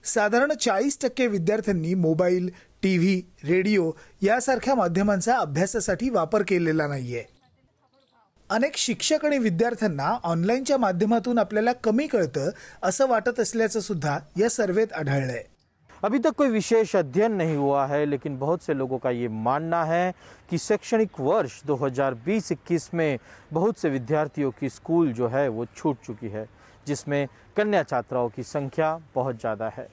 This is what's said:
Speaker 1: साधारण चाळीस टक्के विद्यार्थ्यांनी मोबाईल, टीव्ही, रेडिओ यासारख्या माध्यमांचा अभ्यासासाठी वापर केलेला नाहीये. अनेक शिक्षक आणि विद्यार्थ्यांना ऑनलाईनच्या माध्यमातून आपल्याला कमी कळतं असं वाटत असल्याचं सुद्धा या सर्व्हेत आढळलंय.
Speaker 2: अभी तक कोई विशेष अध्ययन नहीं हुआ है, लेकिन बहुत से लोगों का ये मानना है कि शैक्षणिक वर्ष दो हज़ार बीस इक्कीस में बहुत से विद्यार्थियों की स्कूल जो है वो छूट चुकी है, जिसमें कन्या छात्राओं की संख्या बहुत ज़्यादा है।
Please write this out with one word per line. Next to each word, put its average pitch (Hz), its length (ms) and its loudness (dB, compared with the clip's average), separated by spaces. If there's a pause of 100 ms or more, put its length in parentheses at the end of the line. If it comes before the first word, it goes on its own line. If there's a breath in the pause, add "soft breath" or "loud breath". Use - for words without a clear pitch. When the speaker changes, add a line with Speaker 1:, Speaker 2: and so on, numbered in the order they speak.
Speaker 1:
साधारण 233 480 2
चाळीस 233 480 0
टक्के 247 260 0
विद्यार्थ्यांनी 190 680 0
मोबाईल, 180 560 2 (320 loud breath)
टीव्ही, 185 400 2 (240)
रेडिओ 185 460 2 (320 loud breath)
यासारख्या 240 520 2
माध्यमांचा 202 600 2
अभ्यासासाठी 190 720 0
वापर 208 380 0
केलेला 160 400 2
नाहीये. 123 360 -6 (1300)
अनेक 233 280 0
शिक्षक - 480 0
आणि 294 120 2
विद्यार्थ्यांना 214 880 0
ऑनलाईनच्या 226 540 0
माध्यमातून 226 600 2
आपल्याला 214 340 0
कमी 240 340 0
कळतं 160 420 0 (340 loud breath)
असं 190 240 2
वाटत 240 320 0
असल्याचं 226 400 0
सुद्धा 156 380 -2 (200)
या 220 120 4
सर्व्हेत 214 440 0
आढळलंय. 139 500 -2 (600 loud breath)
Speaker 2:
अभी 247 140 0
तक 294 200 2
कोई 285 120 4
विशेष 220 460 2
अध्ययन 185 360 2
नहीं 165 260 0
हुआ 139 280 2
है, 143 200 0
लेकिन 143 340 -4
बहुत 160 240 -2
से 151 140 -2
लोगों 131 200 -2
का 127 120 -2
ये 120 180 -2
मानना 139 560 0
है 170 280 0 (380 loud breath)
कि 170 80 -2
शैक्षणिक 214 640 0
वर्ष 147 480 0
दो 147 80 2
हज़ार 135 380 0 (120)
बीस 202 260 0
इक्कीस 165 420 -4
में 156 240 0 (340 loud breath)
बहुत 170 280 0
से 165 100 0
विद्यार्थियों 139 680 -2
की 135 100 -4
स्कूल 165 440 0
जो 120 140 0
है 135 200 2
वो 117 180 -4 (120)
छूट 143 280 -2
चुकी 113 240 -10
है, 107 160 -8 (420 soft breath)
जिसमें 143 380 -2 (320 soft breath)
कन्या 208 260 2
छात्राओं 123 460 -2
की 123 140 -10
संख्या 156 540 -2 (180)
बहुत 127 240 -2
ज़्यादा 110 380 -4
है। 117 160 -12